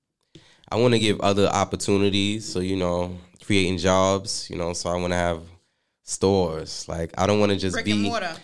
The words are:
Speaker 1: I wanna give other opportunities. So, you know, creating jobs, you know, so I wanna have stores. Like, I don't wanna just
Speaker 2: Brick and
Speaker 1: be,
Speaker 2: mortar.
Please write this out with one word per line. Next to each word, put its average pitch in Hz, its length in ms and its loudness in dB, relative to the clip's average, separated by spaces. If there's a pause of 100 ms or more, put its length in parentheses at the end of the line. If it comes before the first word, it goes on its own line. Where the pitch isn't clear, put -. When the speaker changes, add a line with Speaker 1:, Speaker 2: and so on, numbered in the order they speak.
(680)
Speaker 1:
I - 60 -4
wanna 117 240 4
give 104 220 2
other 98 260 4
opportunities. 101 1040 0
So, 92 80 -4
you 92 160 -2
know, 90 420 -2 (280)
creating 92 320 2
jobs, 95 720 2
you - 80 -8
know, 87 160 -4
so 87 160 -6
I 87 80 -2
wanna 90 180 -2
have 87 260 0 (600)
stores. 85 840 -2
Like, 82 280 -6
I 92 80 0
don't 104 140 2
wanna 101 160 2
just 92 200 -2
Speaker 2:
Brick - 120 -6
and 104 160 2
Speaker 1:
be, 101 60 0
Speaker 2:
mortar. 185 340 -4